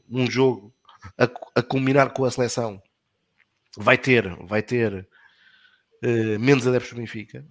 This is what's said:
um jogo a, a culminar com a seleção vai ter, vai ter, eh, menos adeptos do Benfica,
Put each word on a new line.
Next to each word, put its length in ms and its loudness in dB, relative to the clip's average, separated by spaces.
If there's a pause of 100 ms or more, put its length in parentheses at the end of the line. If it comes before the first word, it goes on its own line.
um 200 -2
jogo 440 0 (440)
a, 80 2 (340)
a 40 4
culminar 500 2
com 100 -2
a 80 0
seleção 500 -4 (960)
vai 180 2
ter, 400 2 (120)
vai 160 -2
ter, 440 -2 (960)
eh, 380 0
menos 260 4
adeptos 280 0
do 60 -12
Benfica, 520 -14